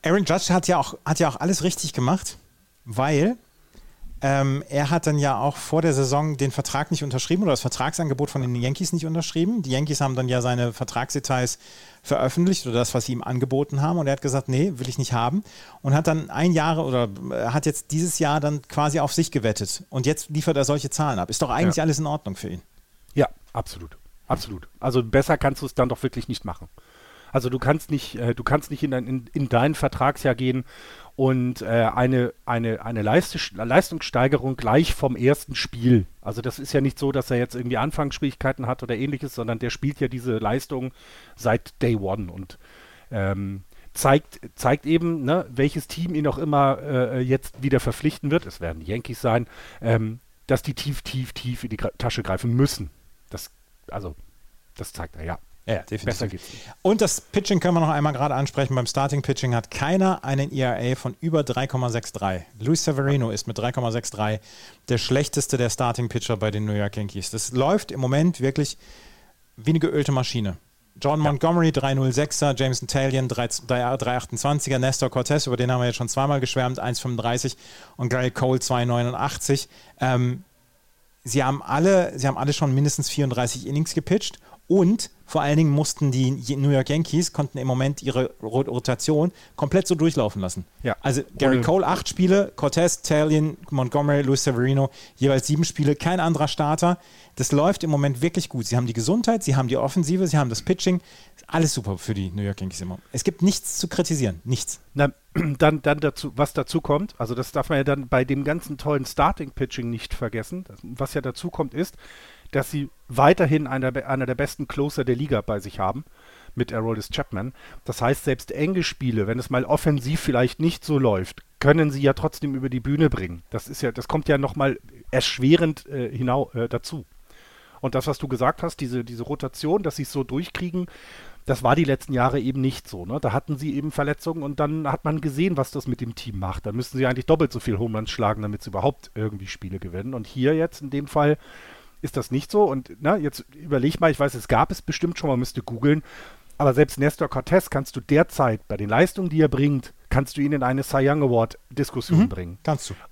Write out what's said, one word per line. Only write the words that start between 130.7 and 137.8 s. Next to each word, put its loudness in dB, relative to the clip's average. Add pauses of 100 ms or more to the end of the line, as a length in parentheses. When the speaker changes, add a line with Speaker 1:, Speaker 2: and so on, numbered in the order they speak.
Speaker 2:
das -2
war 6
die 4
letzten 0
Jahre 2
eben -2
nicht -2
so, -10
ne? -4
Da 0
hatten -2
sie -4
eben -4
Verletzungen -4
und -6
dann -2
hat -4
man -2
gesehen, 0
was -2
das -6
mit -4
dem -6
Team -10
macht. -4
Dann -4
müssen -6
sie 2
eigentlich -2
doppelt 4
so -6
viel -2
Home -2